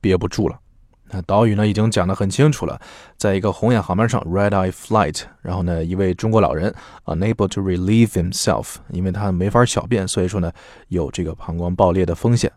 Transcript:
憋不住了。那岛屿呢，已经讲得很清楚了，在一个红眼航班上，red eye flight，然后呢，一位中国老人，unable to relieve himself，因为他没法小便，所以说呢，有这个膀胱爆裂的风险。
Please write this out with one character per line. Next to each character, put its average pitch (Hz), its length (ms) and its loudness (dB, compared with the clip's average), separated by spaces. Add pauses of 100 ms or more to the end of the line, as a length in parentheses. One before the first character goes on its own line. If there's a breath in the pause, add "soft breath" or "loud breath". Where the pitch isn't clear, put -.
憋 92 160 4
不 85 100 -2
住 90 220 0
了。 - 100 -12 (560)
那 92 80 -6
岛 104 220 2
屿 107 80 4
呢， 104 140 2
已 104 40 2
经 107 200 2
讲 92 160 0
得 95 80 -2
很 101 120 -2
清 143 240 4
楚 - 140 -4
了， 71 160 -8 (360 loud breath)
在 98 180 0
一 98 40 0
个 101 120 0
红 107 200 0
眼 113 100 2
航 90 140 -2
班 113 140 2
上， 123 120 0
red 98 280 0
eye 95 220 0
flight， 90 500 -2 (220)
然 90 120 -6
后 90 60 -2
呢， 85 240 -2
一 87 80 -4
位 92 180 2
中 110 200 -2
国 110 100 4
老 78 140 2
人， 85 180 -2 (320 loud breath)
unable 113 420 -2
to 98 140 -4
relieve 95 520 2
himself， 87 640 -2 (120)
因 90 140 -6
为 95 80 -2
他 101 200 -4
没 92 160 0
法 117 160 4
小 - 220 -2
便， 104 220 -2
所 - 160 -2
以 90 40 0
说 98 120 -4
呢， 85 120 -2 (360 loud breath)
有 80 240 -4
这 90 120 -4
个 80 120 -6
膀 - 200 -8
胱 87 200 -4
爆 90 160 4
裂 92 120 2
的 85 120 -2
风 117 200 2
险。 - 220 0